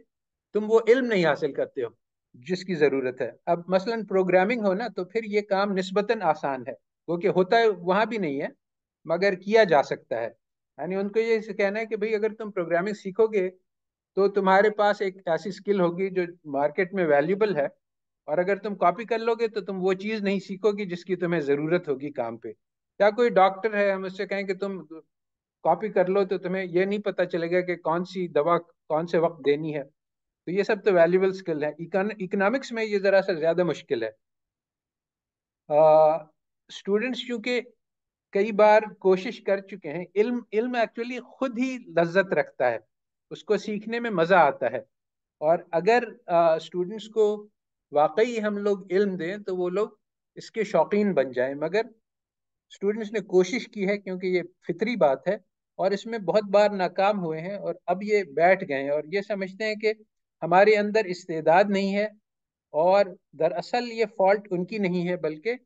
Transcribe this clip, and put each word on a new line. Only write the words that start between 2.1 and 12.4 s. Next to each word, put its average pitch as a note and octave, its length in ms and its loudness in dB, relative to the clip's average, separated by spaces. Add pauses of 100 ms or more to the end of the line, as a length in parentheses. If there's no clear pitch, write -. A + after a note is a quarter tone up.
जिसकी F3 380 -6
ज़रूरत C3+ 460 0
है। A#2 80 -4 (200)
अब E3+ 220 0
मसलन G#3 340 -2
programming F#3+ 580 2
हो G3 120 2
ना, A3+ 140 -6
तो F#3 160 -8
फिर A3+ 200 -6
ये G#3 180 -2
काम G3+ 300 -2
निस्बतन G3 500 -2
आसान C#3+ 460 -2
है, B2 40 -8
क्योंकि - 560 -6
होता F#3 300 2
है A3+ 100 4
वहाँ F#3 380 0
भी A3+ 120 -6
नहीं D3 220 -4
है G#3 120 -8 (540)
मगर F3+ 280 0
किया G#3 300 4
जा D#3 180 4
सकता - 380 -6
है। A#2 80 -6 (500)
यानी F3 180 -6
उनको G3+ 240 -2
ये A3+ 220 0
कहना G3+ 380 -2
है A3+ 60 -6
कि A3 100 -6
भाई G#3+ 160 -2
अगर G#3+ 200 -2
तुम G#3+ 180 -12